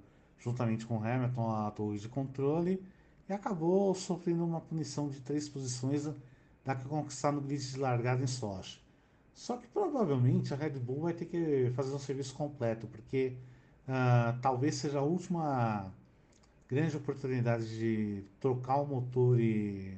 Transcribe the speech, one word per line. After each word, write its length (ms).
juntamente 480
com 160
Hamilton 480
à 220
torre 260
de 100
controle 720
e 40
acabou 600
sofrendo 520
uma 160
punição 480
de 120
três 280
posições 600
da 120
que 80
conquistar 480
no 80
grid 320
de 40
largada 460
em 60
Sochi. 500
Só 220
que 100
provavelmente 880
a 20
Red 220
Bull 240
vai 100
ter 120
que 500
fazer 180
um 60
serviço 360
completo, 520
porque, 460
ah, 520
talvez 360
seja 240
a 20
última 880
grande 280
oportunidade 720
de 460
trocar 360
o 100
motor 540
e, 580